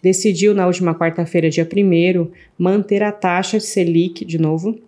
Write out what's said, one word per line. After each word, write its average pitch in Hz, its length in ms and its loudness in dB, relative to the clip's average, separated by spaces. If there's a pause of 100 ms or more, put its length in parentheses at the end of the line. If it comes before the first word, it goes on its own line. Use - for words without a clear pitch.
decidiu 190 520 2
na 190 120 2
última 180 280 0
quarta-feira, 165 560 -2
dia 165 160 -2
primeiro, 175 680 2 (260)
manter 202 440 0
a 208 100 -2
taxa 190 480 -2
Selic, 170 640 -2
de 170 140 -6
novo 160 500 -2